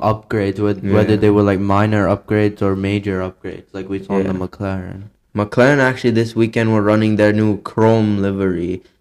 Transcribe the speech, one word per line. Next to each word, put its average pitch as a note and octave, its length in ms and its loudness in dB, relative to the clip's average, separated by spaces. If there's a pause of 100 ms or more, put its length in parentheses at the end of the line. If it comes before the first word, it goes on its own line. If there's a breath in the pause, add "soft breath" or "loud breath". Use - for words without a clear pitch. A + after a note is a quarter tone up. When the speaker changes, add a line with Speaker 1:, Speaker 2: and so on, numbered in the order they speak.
Speaker 1:
upgrades, G#2+ 560 -2
with, G#2 240 -2
Speaker 2:
Yeah. G2+ 100 -2
Speaker 1:
whether G#2+ 220 4
they G#2 140 2
were, G#2 120 4
like, G2+ 200 2
minor G2+ 460 2
upgrades G#2 540 0
or G2 140 0
major G2 460 -2
upgrades, F#2 500 -12
like F#2+ 160 -12
we G2 160 -6
saw G2 140 -4
in F#2+ 100 0
the G2 60 -4
Speaker 2:
Yeah. F#2 140 -4
Speaker 1:
McLaren. F#2+ 560 -8 (300)
Speaker 2:
McLaren B2 460 2
actually C3 320 0
this A2+ 240 0
weekend A2+ 380 0
were G#2+ 80 2
running G#2+ 340 2
their G#2+ 160 4
new G#2+ 300 2
chrome A2 600 2
livery. F#2+ 600 -2 (200 soft breath)